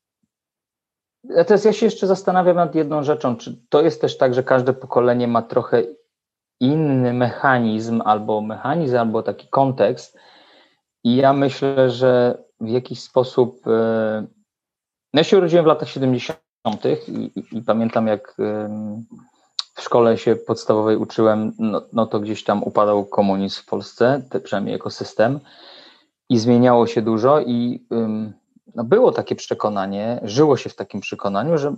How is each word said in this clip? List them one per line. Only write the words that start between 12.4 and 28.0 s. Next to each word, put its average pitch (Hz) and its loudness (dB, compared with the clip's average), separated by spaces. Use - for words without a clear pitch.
w 113 -8
jakiś 123 -6
sposób, 123 0
e, 113 0
no, 143 4
ja 165 4
się 202 4
urodziłem 170 4
w 156 4
latach 147 2
siedemdziesiątych 131 -4
i, - -8
i, - -10
i 113 -8
pamiętam, 113 0
jak, 107 -4
em, 107 -6
w - -16
szkole 117 2
się 113 0
podstawowej 110 0
uczyłem, 110 0
no, 107 -2
no 113 0
to 107 -4
gdzieś 104 -8
tam 104 0
upadał 104 2
komunizm 98 -2
w - -20
Polsce, 120 -2
te-, 98 -6
przynajmniej 104 -6
jako 101 -10
system, 127 -2
i 120 2
zmieniało 120 4
się 117 -2
dużo 113 2
i, 120 -4
em, 110 -4